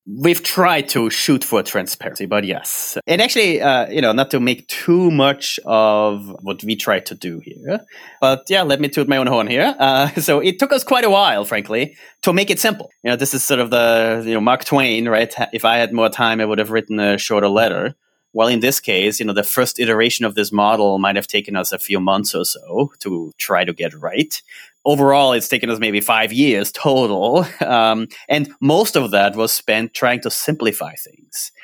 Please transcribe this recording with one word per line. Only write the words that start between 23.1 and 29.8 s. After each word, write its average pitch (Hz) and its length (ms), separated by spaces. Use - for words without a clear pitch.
try 90 260
to 87 80
get 82 220
right. 85 460
Overall, 139 500
it's 113 140
taken 120 200
us 113 100
maybe 104 220
five 110 320
years 117 400
total. 120 800
<laughs> - 80
Um, 113 480
and 143 220
most 170 360
of 123 140
that 101 260
was 113 160
spent 113 400